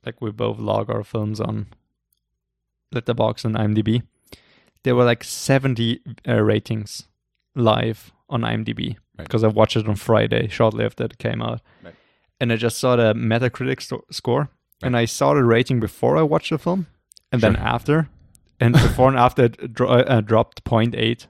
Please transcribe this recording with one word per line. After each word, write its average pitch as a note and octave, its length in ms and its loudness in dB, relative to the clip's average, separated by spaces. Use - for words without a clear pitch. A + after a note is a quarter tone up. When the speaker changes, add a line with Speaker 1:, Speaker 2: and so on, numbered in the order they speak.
Speaker 1:
like, A#2 160 -12
we A2 80 -4
both A2 280 -4
log G#2+ 320 -2
our A2 120 -4
films G#2+ 380 -6
on A2 260 -6
Letterboxd A2+ 500 -2
and A2 120 -2
I A2 80 0
M G#2 100 0
D G#2+ 80 2
B, A2+ 200 0
there B2+ 140 0
were, B2 80 4
like, A#2+ 200 2
seventy, B2+ 760 -2
uh, A#2 160 2
ratings G#2+ 640 -2
live A2+ 580 0
on A#2 160 -6
I A2+ 80 -4
M A2 120 -4
D A2 80 -6
B A2 240 -8
Speaker 2:
Right. E2+ 100 -16
Speaker 1:
'cause A2+ 160 0
I A2 40 4
watched G#2+ 280 2
it G#2+ 120 -2
on G2+ 80 -2
Friday, A2 520 0
shortly A2+ 360 0
after A2+ 200 -6
it A2+ 140 -10
came A2+ 240 -6
out. A#2 180 -8
Speaker 2:
Right. F2 100 -20
Speaker 1:
And A#2+ 120 -2
I A2+ 40 0
just A2+ 220 -2
saw B2+ 180 2
the A2+ 160 4
Metacritic A#2 680 -2
sto-, - 280 -12
score, - 300 -2
Speaker 2:
Right. C#3+ 80 -4
Speaker 1:
and B2+ 140 -2
I A#2 80 2
saw C#3 300 0
the C#3 100 4
rating A#2+ 340 2
before B2 380 0
I D#3+ 60 2
watched D#3 280 -2
the D#3 80 -2
film, F3+ 280 -4
and A#2+ 120 0
then G#2+ 120 4
Speaker 2:
Sure. G#2+ 80 -4
Speaker 1:
after. C#3 460 0
And A#2+ 160 4
before B2+ 340 6
and C3+ 100 2
after B2 260 4
it A#2 300 -2
dro-, A#2+ 140 0
uh, B2 340 4
dropped A2 420 0
point A2+ 300 0
eight. A2+ 360 -4